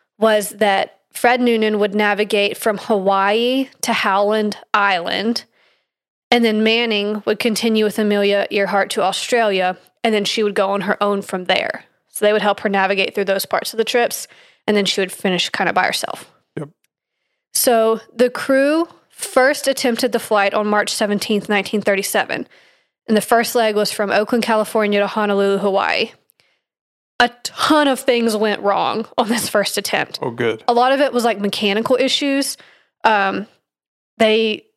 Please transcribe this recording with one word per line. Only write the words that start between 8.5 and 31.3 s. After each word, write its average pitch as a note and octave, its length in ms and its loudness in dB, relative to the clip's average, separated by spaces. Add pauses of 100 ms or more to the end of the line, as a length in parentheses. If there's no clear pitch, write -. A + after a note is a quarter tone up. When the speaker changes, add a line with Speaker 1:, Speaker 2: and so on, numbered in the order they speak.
Speaker 1:
to G#3 120 -2
Australia, F#3+ 720 0 (260)
and A3+ 120 0
then G#3 100 0
she A3+ 160 -2
would G#3 140 -2
go G3 160 0
on G3 100 -2
her G3+ 220 -2
own G3+ 180 0
from F#3 240 -8
there. - 380 -2 (240)
So - 180 -2
they G#3 80 4
would G#3+ 80 0
help G#3 200 0
her G#3+ 80 -2
navigate G3 440 0
through G3 120 -4
those F#3+ 200 -2
parts - 280 -4
of A3+ 40 -6
the A3+ 60 0
trips, - 440 -2 (380)
and G#3 100 0
then G3+ 100 2
she G3 160 -2
would F#3 100 -4
finish F3+ 380 -2
kinda - 240 -2
by F#3 100 2
herself. - 480 -6 (260)
Speaker 2:
Yep. D3 120 -10 (840)
Speaker 1:
So A3+ 460 2 (140)
the B3 160 4
crew C#4+ 580 2 (220)
first - 580 0
attempted B3 460 0
the A#3 60 -2
flight G3+ 340 0
on G#3 140 0
March G#3 220 0
seventeenth, G#3 600 -2
nineteen G#3 320 0
thirty-seven. F#3+ 640 -2 (600)
And A3 80 2
the G#3 60 2
first A3+ 340 2
leg A3 200 2
was G3+ 160 0
from G3+ 200 -4
Oakland, G#3+ 320 0
California G#3+ 560 0
to G3+ 80 0
Honolulu, G3 520 0
Hawaii. F#3+ 520 0 (1080)
A A#3+ 100 2 (140)
ton D4 440 2
of B3+ 120 0
things A#3 360 0
went G#3 260 -2
wrong G3 460 0 (100)
on A3 120 0
this A#3 180 -2
first - 300 0
attempt. - 440 -4
Speaker 2:
Oh, C3 100 -4
good. - 360 -2
Speaker 1:
A A#3+ 60 4
lot B3 180 4
of C4+ 80 2
it C4+ 140 2
was, A#3+ 100 0
like, A3 160 0